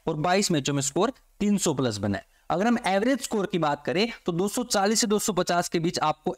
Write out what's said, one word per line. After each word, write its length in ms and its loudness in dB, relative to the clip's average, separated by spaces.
और 100 -2
बाईस 340 2
मैचों 220 0
में 80 0
स्कोर 320 0
तीन 180 2
सौ 160 0
प्लस 260 0
बना 180 -2
है। 80 -10
अगर 180 0
हम 100 2
एवरेज 340 2
स्कोर 240 -2
की 140 -2
बात 260 0
करें 220 0
तो 80 0
दो 140 0
सौ 180 -2
चालीस 360 2
से 60 0
दो 120 2
सौ 140 -2
पचास 360 0
के 100 -2
बीच 220 -2
आपको 360 -2